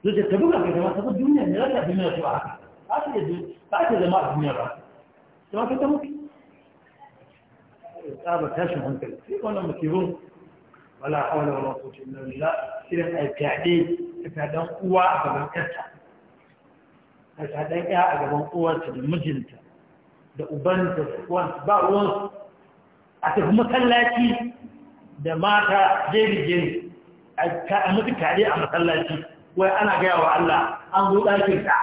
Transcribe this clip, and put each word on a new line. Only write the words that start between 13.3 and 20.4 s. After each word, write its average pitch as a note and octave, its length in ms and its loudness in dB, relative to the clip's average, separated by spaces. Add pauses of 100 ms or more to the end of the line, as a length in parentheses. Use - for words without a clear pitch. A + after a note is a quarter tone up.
fyaɗe, D3 380 0 (480)
ta - 80 -10
fyaɗen D#3 360 -4 (160)
uwa F#3 220 4
a D#3 200 2
gaban C#3+ 300 -4
ƴarta. - 280 -6 (1600)
A D3+ 80 -8
ta D3+ 220 -6
ɗan E3+ 220 -4
ya - 120 4
a D3 160 2
gaban D3 340 -2
uwarta E3 400 -2
da B2+ 100 -8
mijinta, D3 540 -4 (800)
da D3+ 140 -6